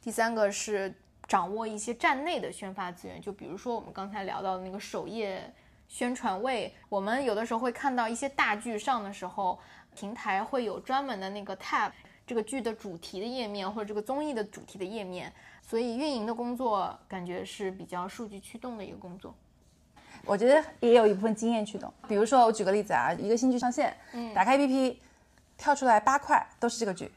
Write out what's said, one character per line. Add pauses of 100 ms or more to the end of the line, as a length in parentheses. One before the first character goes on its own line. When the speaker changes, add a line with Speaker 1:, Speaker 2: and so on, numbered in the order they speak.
Speaker 1:
第
三
个
是 (360)
掌
握
一
些
站
内
的
宣
发
资
源，
就
比
如
说
我
们
刚
才
聊
到
的
那
个
首
页 (340)
宣
传
位， (140)
我
们
有
的
时
候
会
看
到
一
些
大
剧
上
的
时
候， (340)
平
台
会
有
专
门
的
那
个
tab， (340)
这
个
剧
的
主
题
的
页
面
或
者
这
个
综
艺
的
主
题
的
页
面， (300)
所
以
运
营
的
工
作 (100)
感
觉
是
比
较
数
据
驱
动
的
一
个
工
作。 (880)
Speaker 2:
我
觉
得 (160)
也
有
一
部
分
经
验
驱
动。 (160)
比
如
说
我
举
个
例
子
啊，
一
个
新
剧
上
线， (180)
Speaker 1:
嗯。
Speaker 2:
打
开
A
P
P， (560)
跳
出
来
八
块 (120)
都
是
这
个
剧